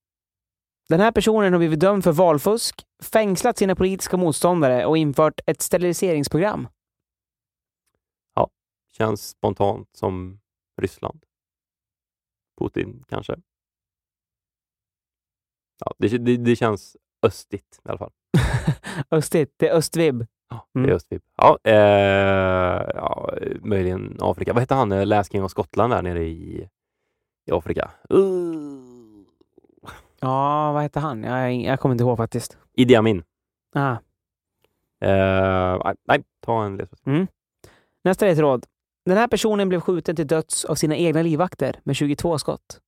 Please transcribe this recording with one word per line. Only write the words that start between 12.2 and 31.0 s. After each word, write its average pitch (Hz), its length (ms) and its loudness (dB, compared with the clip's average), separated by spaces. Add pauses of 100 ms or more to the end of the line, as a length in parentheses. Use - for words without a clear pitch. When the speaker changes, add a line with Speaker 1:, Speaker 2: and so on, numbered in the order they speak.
Speaker 2:
Putin, 101 480 -8
kanske. - 280 -8 (2500)
Ja, - 180 -8
det, - 100 0 (100)
det, 120 200 2
det 120 180 2
känns 110 420 -2 (260)
östigt - 640 -4
i - 40 -16
alla - 80 -6
fall. - 140 -12 (500)
Speaker 1:
<laughs> - 500 -6
Östigt, 160 460 0
det 160 120 0
är - 60 0
östvibb. 151 500 0 (240)
Speaker 2:
Ja, - 240 -14
det 131 60 -2
är 127 40 0
Speaker 1:
Mm. 95 120 2
Speaker 2:
östvibb. - 260 -10 (140)
Ja, - 280 6
eh, 110 100 4 (1200)
ja, - 380 -6 (280)
möjligen 98 600 -4
Afrika. 95 320 -2
Vad 117 80 2
hette 131 140 -2
han, 120 160 2
eh, 98 140 0
Last 104 260 0
King 98 120 -2
of 92 80 -6
Scotland 107 420 -2
där 92 80 0
nere 87 220 -4
i, 82 460 -12 (760)
i - 60 -6
Afrika? 85 400 -4 (220)
Uh. 170 640 0 (1400)
Speaker 1:
Ja, 143 520 -2
vad 147 100 -2
hette 147 180 -4
han? 135 240 -8